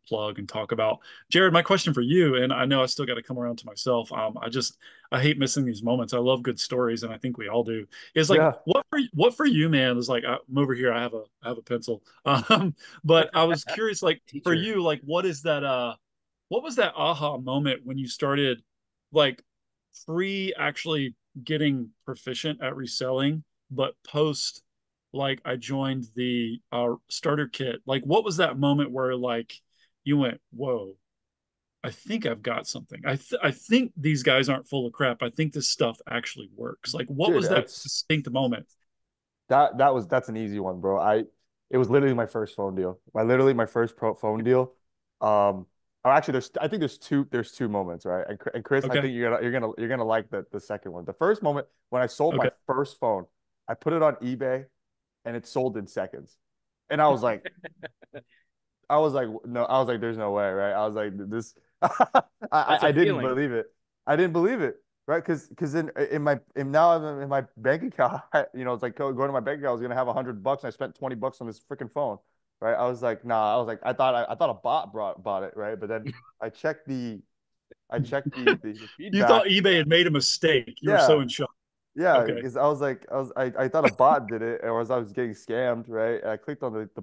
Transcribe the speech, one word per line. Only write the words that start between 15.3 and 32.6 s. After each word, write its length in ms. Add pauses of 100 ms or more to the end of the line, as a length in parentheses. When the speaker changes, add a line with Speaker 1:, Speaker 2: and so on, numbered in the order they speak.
Speaker 1:
that, 220
uh, 320 (520)
what 140
was 140
that 200
aha 400
moment 480
when 140
you 100
started, 540 (500)
like, 300 (640)
free 500
actually 580 (300)
getting 460 (140)
proficient 580
at 140
reselling, 680 (260)
but 240 (100)
post, 580 (500)
like, 320
I 120
joined 580
the, 460 (120)
uh, 220 (140)
starter 400
kit? 380
Like, 180
what 200
was 140
that 200
moment 340
where, 240
like, 380 (500)
you 140
went, 220 (100)
"Whoa, 440 (880)
I 60
think 360
I've 160
got 240